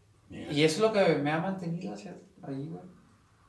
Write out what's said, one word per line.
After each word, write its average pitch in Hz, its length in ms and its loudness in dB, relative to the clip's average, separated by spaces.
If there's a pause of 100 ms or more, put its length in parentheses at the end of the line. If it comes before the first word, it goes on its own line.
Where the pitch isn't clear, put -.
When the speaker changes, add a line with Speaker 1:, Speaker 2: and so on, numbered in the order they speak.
(300)
Speaker 1:
Mira. - 220 -10
Speaker 2:
Y 147 120 4
eso 160 140 4
es 202 40 -2
lo 220 120 6
que 180 220 6
me 143 160 0
ha 160 80 0
mantenido 175 540 -4
hacia - 220 -14 (280)
ahí, 139 260 -8
güey. 175 140 -12 (640)